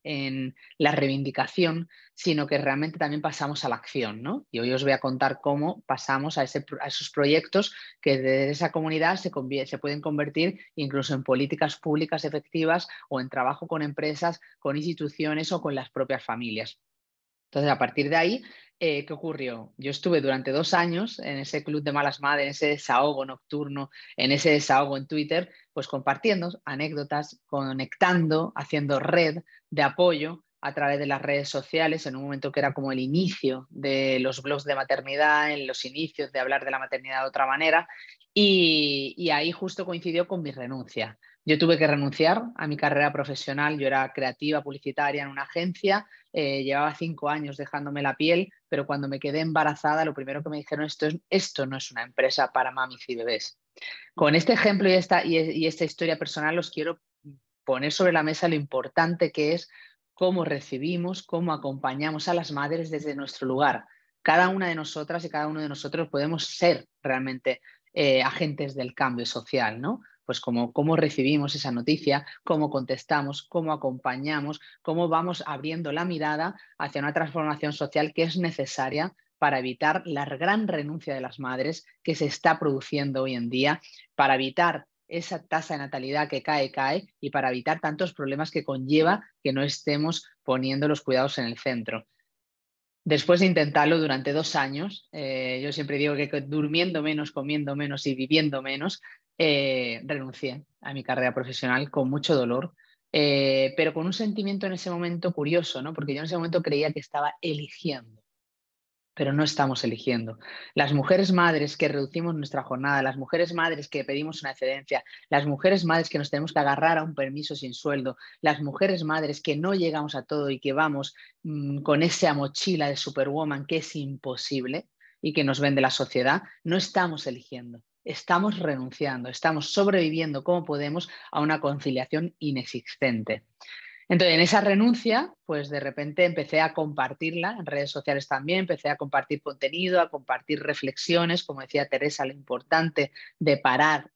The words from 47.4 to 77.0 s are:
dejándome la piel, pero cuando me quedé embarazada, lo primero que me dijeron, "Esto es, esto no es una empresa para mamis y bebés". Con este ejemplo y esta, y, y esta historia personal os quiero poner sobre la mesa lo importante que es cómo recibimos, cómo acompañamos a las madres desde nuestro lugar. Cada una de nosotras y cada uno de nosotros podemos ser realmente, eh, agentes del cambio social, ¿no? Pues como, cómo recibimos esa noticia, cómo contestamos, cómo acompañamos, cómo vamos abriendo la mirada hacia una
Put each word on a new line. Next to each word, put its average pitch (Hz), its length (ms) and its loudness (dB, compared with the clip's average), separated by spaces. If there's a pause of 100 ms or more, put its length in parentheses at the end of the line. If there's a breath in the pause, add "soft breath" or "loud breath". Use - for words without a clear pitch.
dejándome 143 460 -6
la 139 160 0
piel, 170 320 4 (180 soft breath)
pero 139 180 -2
cuando 143 220 -2
me 139 100 -4
quedé 143 220 -2
embarazada, 156 640 2
lo 151 100 -2
primero 139 300 -6
que 160 60 -8
me 151 80 -6
dijeron, 147 280 -4
"Esto 151 220 -2
es, 160 100 -2 (120)
esto 190 360 0
no 135 120 -6
es - 120 -10
una 113 140 -6
empresa 131 480 2
para 131 200 0
mamis 131 360 -6
y 127 80 -4
bebés". 117 420 -4 (560 loud breath)
Con 151 220 6
este 170 160 4
ejemplo 202 380 4
y 185 40 8
esta, 180 300 4
y, 165 140 2
y 160 300 2
esta 160 180 0
historia 160 340 -2
personal 156 400 -2
os 165 100 -4
quiero 165 300 -4 (640)
poner 139 300 0
sobre 180 180 6
la 160 120 4
mesa 156 260 2
lo 165 60 2
importante 160 760 0
que 151 220 2
es - 160 -6 (440 loud breath)
cómo 185 300 2
recibimos, 156 800 -4
cómo 170 300 -2
acompañamos 139 760 -4
a 180 60 2
las 170 180 -2
madres 151 400 -4
desde 151 240 -6
nuestro 139 320 -8
lugar. 131 380 2 (360 soft breath)
Cada 175 280 6
una 190 180 0
de 165 80 -2
nosotras 156 480 -6
y 165 60 -6
cada 151 180 -2
uno 156 140 -4
de 151 80 -4
nosotros 147 400 -4
podemos 151 360 0
ser - 420 4 (140)
realmente, 131 600 -2 (320 soft breath)
eh, 135 280 6
agentes 143 540 -2
del 127 180 -6
cambio 123 320 0
social, 113 540 -2
¿no? 196 220 -4 (240 loud breath)
Pues - 160 -6
como, 120 320 -2
cómo 156 240 4
recibimos 147 580 2
esa 139 160 -4
noticia, 143 540 0 (180 loud breath)
cómo 151 260 0
contestamos, 139 720 -2
cómo 160 280 -4
acompañamos, 143 880 -4 (220 loud breath)
cómo 170 260 0
vamos 165 400 0
abriendo 151 460 -6
la 160 100 -2
mirada 156 560 -2 (180 loud breath)
hacia 147 220 -4
una 147 140 -2